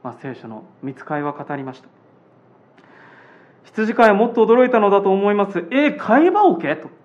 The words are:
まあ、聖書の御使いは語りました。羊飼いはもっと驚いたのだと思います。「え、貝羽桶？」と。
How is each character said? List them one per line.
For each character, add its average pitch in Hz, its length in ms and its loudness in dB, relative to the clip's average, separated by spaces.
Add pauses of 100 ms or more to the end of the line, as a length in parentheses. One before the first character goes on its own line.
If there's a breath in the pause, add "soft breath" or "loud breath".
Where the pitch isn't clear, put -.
ま 123 80 -14
あ、 - 20 -18
聖 131 220 -16
書 117 120 -20
の 110 160 -18 (200)
御 170 100 -10
使 - 240 -10
い 147 60 -6
は 147 80 -6
語 147 240 -12
り 139 80 -10
ま 131 100 -14
し - 80 -20
た。 - 60 -20 (1800 soft breath)
羊 220 320 -4
飼 226 120 6
い - 20 8
は 208 40 4
も 214 140 2
っ 226 60 -6
と 220 120 2
驚 240 220 4
い - 20 -2
た 233 100 2
の 202 120 2
だ 196 100 4
と 196 100 0
思 196 200 0
い 208 40 0
ま 202 140 -2
す。 170 220 -6
「え、 277 200 2
貝 285 380 2
羽 415 160 0
桶？」 165 320 0
と。 - 120 -18 (160)